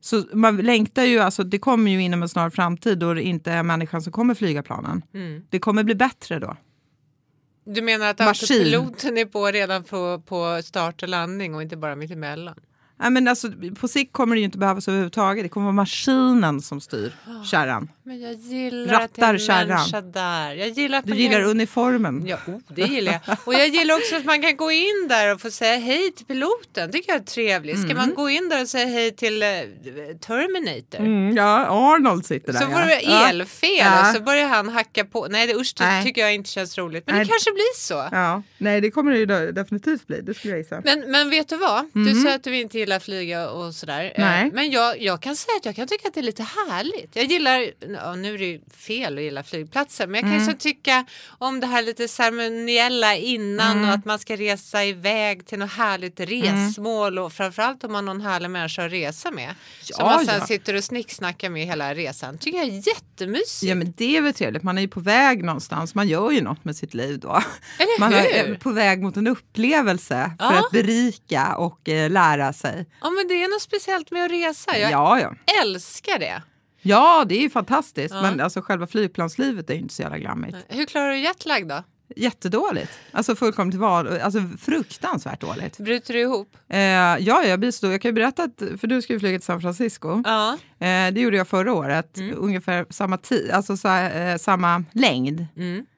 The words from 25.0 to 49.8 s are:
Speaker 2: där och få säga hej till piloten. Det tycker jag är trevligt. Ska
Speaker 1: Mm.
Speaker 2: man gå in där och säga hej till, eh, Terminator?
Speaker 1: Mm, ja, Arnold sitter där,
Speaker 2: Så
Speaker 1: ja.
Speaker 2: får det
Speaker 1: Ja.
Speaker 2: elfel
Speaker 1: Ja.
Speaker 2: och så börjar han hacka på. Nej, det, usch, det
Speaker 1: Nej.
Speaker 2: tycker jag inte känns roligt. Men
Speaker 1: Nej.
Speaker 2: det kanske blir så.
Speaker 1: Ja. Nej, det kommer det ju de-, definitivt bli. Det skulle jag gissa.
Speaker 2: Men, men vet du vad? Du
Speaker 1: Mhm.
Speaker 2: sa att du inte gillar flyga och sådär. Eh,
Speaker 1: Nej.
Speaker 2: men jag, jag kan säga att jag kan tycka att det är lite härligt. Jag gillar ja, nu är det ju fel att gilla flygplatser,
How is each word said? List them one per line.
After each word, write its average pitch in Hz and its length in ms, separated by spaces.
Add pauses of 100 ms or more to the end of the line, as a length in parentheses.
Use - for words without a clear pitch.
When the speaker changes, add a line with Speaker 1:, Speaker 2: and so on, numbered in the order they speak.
Speaker 2:
där 208 240
och 196 80
få 226 100
säga 233 280
hej 285 320
till - 140
piloten. 277 600
Det 180 40
tycker 349 220
jag 285 80
är - 40
trevligt. 185 540
Ska 190 120
Speaker 1:
Mm. 151 60
Speaker 2:
man 262 180
gå 285 140
in 339 200
där 285 120
och 247 60
säga 247 200
hej 233 280
till, 214 280
eh, 208 40 (720)
Terminator? 262 800
Speaker 1:
Mm, 214 360
ja, 208 300 (280)
Arnold 262 320
sitter 143 280
där, - 60
Speaker 2:
Så 277 60
Speaker 1:
ja. 269 60
Speaker 2:
får 226 160
det - 160
Speaker 1:
Ja. 285 260
Speaker 2:
elfel - 400 (100)
Speaker 1:
Ja. 196 300
Speaker 2:
och 226 60
så 220 60
börjar 285 260
han 214 220
hacka 226 360
på. 202 240
Nej, 226 180
det, 233 80
usch, 254 220
det 185 80
Speaker 1:
Nej. 190 180
Speaker 2:
tycker 240 180
jag 208 120
inte 202 160
känns 185 280
roligt. 170 300
Men 202 80
Speaker 1:
Nej. 208 100
Speaker 2:
det 196 60
kanske 440 200
blir 427 260
så. 143 340
Speaker 1:
Ja. 185 300 (160)
Nej, 208 240
det 214 100
kommer 285 200
det 247 60
ju 220 80
de-, 175 280
definitivt 208 540
bli. - 140
Det 202 120
skulle - 200
jag 170 60
gissa. 160 240
Speaker 2:
Men, 277 280
men 285 180
vet 311 200
du 320 80
vad? 294 360
Du 214 60
Speaker 1:
Mhm. 214 240
Speaker 2:
sa 285 120
att 262 80
du 262 120
inte 233 220
gillar 202 220
flyga 170 500
och 170 260
sådär. 156 280 (120)
Eh, 202 100
Speaker 1:
Nej. 185 280
Speaker 2:
men 277 180
jag, 233 300
jag 185 200
kan 269 140
säga 440 220
att - 80
jag 214 100
kan 247 120
tycka 415 200
att 349 60
det 320 60
är 277 40
lite 220 200
härligt. 285 720
Jag 233 100
gillar 269 400 (380)
ja, 175 120
nu 196 180
är 208 40
det 196 80
ju 170 160 (120)
fel 214 440
att 147 60
gilla 143 200
flygplatser, 185 640